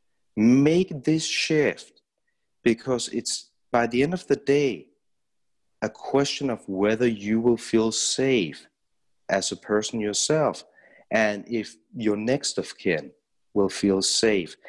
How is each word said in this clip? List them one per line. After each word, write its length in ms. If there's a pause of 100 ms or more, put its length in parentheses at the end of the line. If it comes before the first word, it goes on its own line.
(340)
Make 680
this 200
shift, 760 (600)
because 460
it's, 420 (200)
by 160
the 160
end 100
of 140
the 80
day, 520 (920)
a 80
question 600
of 180
whether 400
you 320
will 180
feel 340
safe 760 (640)
as 220
a 40
person 460
yourself 640 (460)
and 360
if 280 (200)
your 220
next 400
of 200
kin 340 (420)
will 160
feel 320
safe. 560 (120)